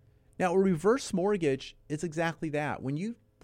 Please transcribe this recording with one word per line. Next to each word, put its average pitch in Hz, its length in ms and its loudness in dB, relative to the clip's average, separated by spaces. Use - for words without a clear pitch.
Now, 175 160 2
a 190 40 6
reverse 196 540 4
mortgage 170 640 0
is 151 120 -4
exactly 165 480 -2
that. 147 320 -2
When 135 140 -2
you 214 200 -6